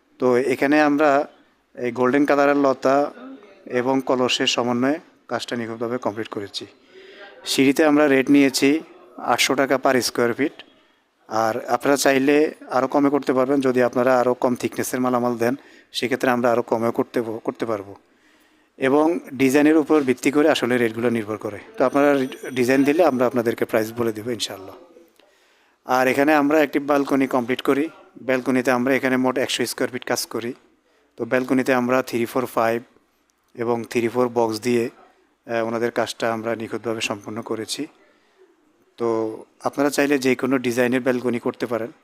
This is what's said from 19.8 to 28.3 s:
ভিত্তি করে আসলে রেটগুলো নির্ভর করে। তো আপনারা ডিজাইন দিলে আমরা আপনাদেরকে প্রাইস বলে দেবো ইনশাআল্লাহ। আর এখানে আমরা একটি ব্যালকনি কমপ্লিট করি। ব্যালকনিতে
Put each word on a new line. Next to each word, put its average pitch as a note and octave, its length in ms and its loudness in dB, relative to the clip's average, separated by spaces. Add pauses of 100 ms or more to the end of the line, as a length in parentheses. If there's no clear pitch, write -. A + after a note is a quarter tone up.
ভিত্তি C3 300 0
করে D3 180 2
আসলে B2+ 300 0
রেটগুলো A#2 320 0
নির্ভর A2 260 -4
করে। G#2 220 -10 (200)
তো C#3+ 60 2
আপনারা C#3 420 2 (280)
ডিজাইন C3 300 2
দিলে D#3 200 4
আমরা B2+ 220 2
আপনাদেরকে A#2 380 -2
প্রাইস A2 280 -2
বলে A2+ 200 -2
দেবো G#2+ 180 -8
ইনশাআল্লাহ। G2 440 -10 (1120)
আর B2+ 240 2
এখানে C#3 260 4
আমরা D3 280 4
একটি C#3+ 160 0
ব্যালকনি C#3+ 480 0
কমপ্লিট B2 360 -2
করি। C#3+ 260 0 (340)
ব্যালকনিতে B2+ 480 0